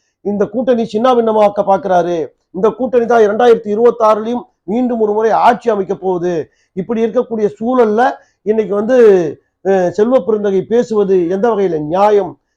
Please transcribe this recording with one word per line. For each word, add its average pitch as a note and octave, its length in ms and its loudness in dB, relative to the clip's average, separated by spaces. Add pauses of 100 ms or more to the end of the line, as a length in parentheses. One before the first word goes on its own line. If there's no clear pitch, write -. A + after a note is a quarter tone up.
(200)
இந்த G3+ 260 -4
கூட்டணி A#3 460 -2
சின்னாபின்னமாக்க A3 720 0
பாக்குறாரு, F3 600 0 (240)
இந்த G3 200 0
கூட்டணி A#3+ 360 -2
தான் A#3 160 4
இரண்டாயிரத்தி A3+ 460 2
இருபத்தாறுலயும் A3+ 800 0 (140)
மீண்டும் A#3 380 -2
ஒரு G#3 120 0
முறை A3 180 0
ஆட்சி G3+ 400 2
அமைக்க G3 240 -2
போகுது. F3+ 560 -4 (220)
இப்படி A3 320 -4
இருக்கக்கூடிய A3 460 -2 (100)
சூழல்ல A#3 500 0 (320)
இன்னைக்கு G#3 320 -2
வந்து, A3 220 0 (680)
அஹ், F#3 240 2
செல்வ A3+ 300 0
பெருந்தகை G#3 440 -2
பேசுவது G#3 680 0
எந்த G3 200 -2
வகையில G3 320 -2
நியாயம் F#3 600 0 (160)